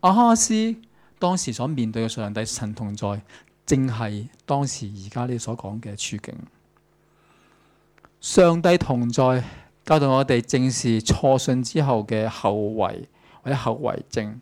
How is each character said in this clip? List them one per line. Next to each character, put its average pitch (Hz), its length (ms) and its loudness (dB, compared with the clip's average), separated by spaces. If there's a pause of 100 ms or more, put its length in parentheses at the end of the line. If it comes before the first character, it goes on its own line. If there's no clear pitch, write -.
亞 185 100 6
哈 233 240 6
斯 220 400 0 (420)
當 180 180 2
時 139 160 -4
所 123 140 -4
面 127 240 -2
對 113 140 -2
嘅 113 40 -2
上 107 240 -6
帝， 107 120 -4
神 110 280 -6
同 107 220 -8
在， 101 260 -4 (460)
正 131 220 2
係 110 400 -6 (160)
當 143 200 0
時 131 220 -8
而 98 220 -12
家 123 180 -6
呢 123 100 -4
所 110 200 -8
講 104 240 -10
嘅 104 160 -12
處 - 220 -8
境。 - 200 -14 (1800)
上 170 420 4
帝 175 160 6
同 120 320 -2
在， 127 320 2 (420)
教 156 140 4
導 143 100 2
我 135 160 4
哋 131 160 2
正 131 300 0
視 113 320 0
錯 135 340 2
信 127 280 0
之 156 180 0
後 123 220 2
嘅 110 240 -2
後 104 260 -2
遺 104 520 -4 (360)
或 123 80 -6
者 139 60 0
後 120 240 -2
遺 123 180 -4 (100)
症。 110 340 -6